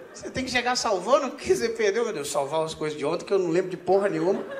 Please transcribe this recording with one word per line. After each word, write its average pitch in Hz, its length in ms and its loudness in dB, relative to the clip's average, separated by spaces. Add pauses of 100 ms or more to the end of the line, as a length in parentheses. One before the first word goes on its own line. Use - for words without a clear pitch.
(140)
Você - 160 -12
tem 262 140 -4
que 254 80 -6
chegar 247 240 2
salvando 240 520 2
o - 100 -10
que - 180 2
você 233 140 2
perdeu, 220 340 2
meu 214 100 -2
Deus. 143 160 -6
Salvar 151 360 0
as 160 80 -6
coisas 151 240 -4
de 131 80 -4
ontem 170 200 -2
que - 60 -8
eu 196 80 4
não 175 120 0
lembro 175 180 2
de 175 80 -6
porra 196 320 2
nenhuma. 170 340 0 (160)